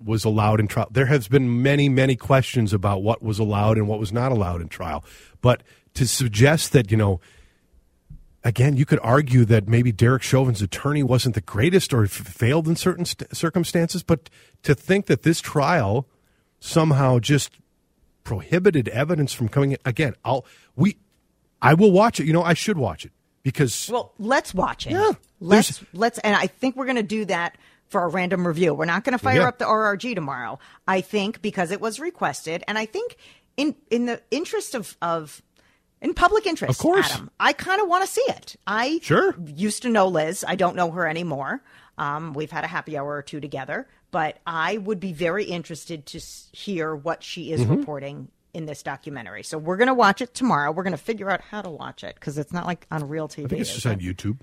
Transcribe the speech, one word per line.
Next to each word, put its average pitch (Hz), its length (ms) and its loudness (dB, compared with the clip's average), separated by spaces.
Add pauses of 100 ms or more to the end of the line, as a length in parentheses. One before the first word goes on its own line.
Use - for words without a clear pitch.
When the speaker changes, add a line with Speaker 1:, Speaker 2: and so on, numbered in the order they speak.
Speaker 1:
was 107 220 -2
allowed 107 340 4
in 104 80 0
trial. 110 220 -2
There 127 160 2
has 135 220 0
been 120 340 2
many, 143 260 4
many 131 260 4
questions 123 600 2
about 98 280 0
what 110 200 0
was 110 160 -2
allowed 107 400 2
and 104 100 0
what 107 100 -2
was 104 140 -6
not 123 200 0
allowed 87 280 0
in 78 80 -10
trial. 73 340 -8 (380)
But 123 220 4 (320)
to 127 120 2
suggest 127 640 2
that, 107 180 4
you 110 60 4
know, 101 240 2 (1200)
again, 127 320 4
you 143 100 4
could - 160 2
argue 123 420 6
that 107 240 4
maybe 120 240 4
Derek 120 300 4
Chauvin's 127 400 2
attorney 143 400 -2
wasn't 123 320 2
the 104 60 0
greatest 165 520 4
or 113 120 4
f-, 98 60 2
failed 143 580 0
in 165 80 2
certain 175 280 0
st-, - 320 -8
circumstances, 170 640 0
but - 280 0 (320)
to 143 120 4
think 196 320 0
that 139 160 2
this 160 180 2
trial 135 680 0 (500)
somehow 139 600 4
just 139 340 0 (720)
prohibited 151 640 0
evidence 143 440 -2
from 113 160 -2
coming 139 240 2
in. 131 120 -4
Again, 131 300 -2 (100)
I'll, 123 200 -2 (320)
we, 185 200 2 (640)
I 135 140 6
will 202 160 8
watch 208 300 4
it. 147 60 -2
You 160 60 2
know, 170 100 4
I 165 120 2
should 202 240 -2
watch 98 260 -4
it - 80 -20 (300)
because 135 500 -2
Speaker 2:
Well, 233 260 -4
let's 240 360 -2
watch 175 320 -4
it. 269 60 -4
Speaker 1:
Yeah. 403 200 2 (280)
Speaker 2:
Let's, 196 380 4
Speaker 1:
There's - 160 -20
Speaker 2:
let's, 226 240 -2
and 208 180 0
I 170 100 2
think 254 300 -4
we're 262 100 -6
gonna 247 160 -2
do 214 240 -4
that 170 300 -4 (320)
for 185 160 0
a 170 40 -2
random 180 380 -2
review. 165 280 2
We're 151 100 -2
not 170 200 -2
gonna 254 140 0
fire 254 220 2
Speaker 1:
Yeah. 254 80 0
Speaker 2:
up 240 100 -6
the 240 80 -4
R 220 200 2
R 202 100 0
G 240 180 -6
tomorrow, 131 440 -8 (280)
I 190 140 0
think, 202 420 -4
because 185 280 -4
it 190 100 -6
was 214 180 -6
requested. 170 720 -6
And 208 100 -4
I 220 80 -4
think 453 300 -8 (400)
in, 285 180 -2 (160)
in 240 160 0
the 233 240 -8
interest 330 440 -6
of, 214 280 -10
of, 165 400 -6 (600)
in 330 120 -4
public 415 320 2
interest, 160 320 -2
Speaker 1:
Of - 40 -6
course. 339 300 4
Speaker 2:
Adam, 117 180 -8 (100)
I 262 140 2
kinda 381 320 -2
wanna 370 200 0
see 480 220 -2
it. - 280 -10 (100)
I 247 360 -4
Speaker 1:
Sure. 294 320 2 (220)
Speaker 2:
used 208 260 -4
to 254 60 -4
know 202 200 4
Liz. 165 380 -2
I 175 100 -4
don't 175 200 -2
know 175 140 0
her 170 160 -4
anymore. 156 560 -6 (360)
Um, 151 360 -6
we've 151 160 -8
had 156 140 -8
a 160 40 -8
happy 156 280 -8
hour 143 200 -6
or 143 60 -10
two 147 180 -12
together, 143 480 -10 (220)
but 160 360 -4
I 170 320 -4
would 196 220 -6
be 185 120 -8
very 175 320 -4
interested 165 640 -10
to 165 120 -16
s-, - 340 -20
hear 160 420 -6
what 147 280 -6
she 160 300 -10
is 147 80 -2
Speaker 1:
Mm-hmm. 120 160 2
Speaker 2:
reporting 143 520 -8 (240)
in 160 140 -10
this 147 160 -14
documentary. 123 640 -12
So 160 140 -10
we're 170 180 -4
gonna 254 180 2
watch 214 260 4
it - 140 -6
tomorrow. 156 380 2
We're 180 100 -6
gonna 180 140 -2
figure 196 340 -6
out 175 100 -2
how 208 220 -12
to 185 80 -12
watch 131 320 -14
it - 160 -16
'cause 143 200 -10
it's 147 140 -8
not, 175 140 -6
like, 175 240 -8
on 151 160 -6
real 151 220 -8
T 151 140 -14
V, - 20 -10
Speaker 1:
I 131 40 -8
think 170 120 -4
it's - 100 -6
Speaker 2:
is - 60 -10
Speaker 1:
just 120 100 -6
on 113 60 0
Speaker 2:
it? 98 80 -4
Speaker 1:
YouTube. 92 420 -6